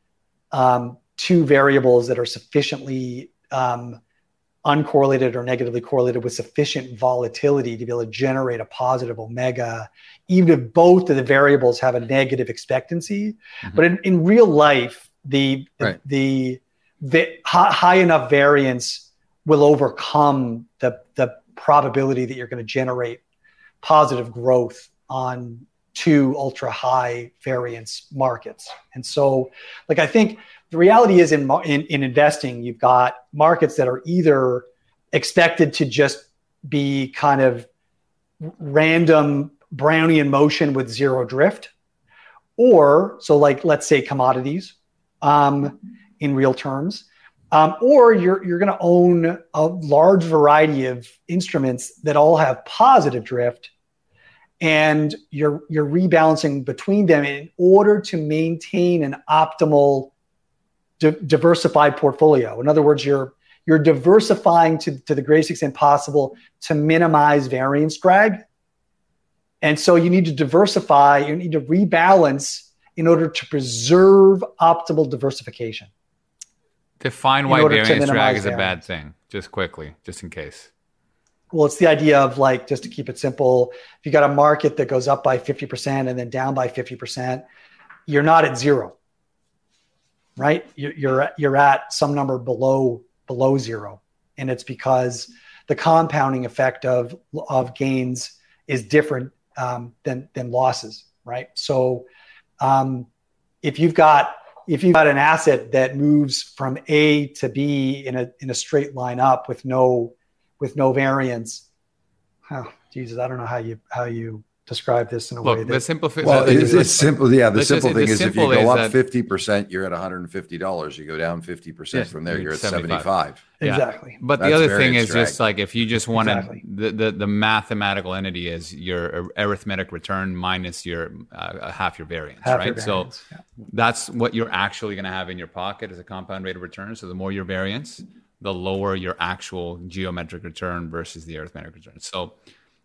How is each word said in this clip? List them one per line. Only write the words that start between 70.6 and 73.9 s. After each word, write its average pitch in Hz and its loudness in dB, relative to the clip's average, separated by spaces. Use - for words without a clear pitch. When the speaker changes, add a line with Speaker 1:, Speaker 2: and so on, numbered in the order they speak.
Speaker 1:
you 147 -2
need 175 -8
to 156 -2
rebalance 165 2
in 165 -4
order 165 4
to - -10
preserve 180 6